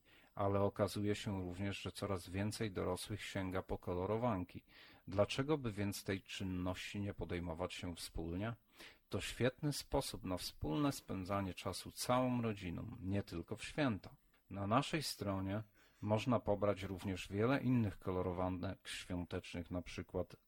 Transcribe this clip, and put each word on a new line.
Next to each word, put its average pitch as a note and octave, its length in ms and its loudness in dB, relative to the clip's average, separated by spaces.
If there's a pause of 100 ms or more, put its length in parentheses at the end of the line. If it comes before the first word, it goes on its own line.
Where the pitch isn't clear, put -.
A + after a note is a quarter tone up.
(340)
ale G2 260 4
okazuje G2+ 540 2
się F#2+ 280 -2
również, F#2 380 -4
że G2 120 -6
coraz G2 360 -2
więcej G#2 420 0
dorosłych F#2 520 -2
sięga F#2 400 -2
po - 160 -4
kolorowanki. G2 840 0 (460)
Dlaczego C3+ 500 4
by B2 140 -2
więc G2+ 320 0
tej G2 180 0
czynności F#2 760 -2
nie G2+ 140 -2
podejmować F2 600 -2
się F2 200 -4
wspólnie? F2+ 600 -4 (540)
To G2+ 120 -2
świetny - 520 0
sposób - 520 -2
na - 120 0
wspólne D3+ 560 0
spędzanie F#2+ 640 -2
czasu - 360 -6
całą B2 520 2
rodziną, G2 580 -2
nie G2 220 2
tylko - 340 -6
w - 80 -10
święta. B2+ 460 0 (400)
Na G2 160 -4
naszej C3+ 360 4
stronie G2 600 -2 (380)
można G#2+ 400 4
pobrać G2+ 420 4
również F#2 460 -4
wiele A#2 320 4
innych A#2+ 380 4
kolorowanek F#2 880 0
świątecznych, F2 840 -4
na F2+ 120 -2
przykład - 540 -4 (120)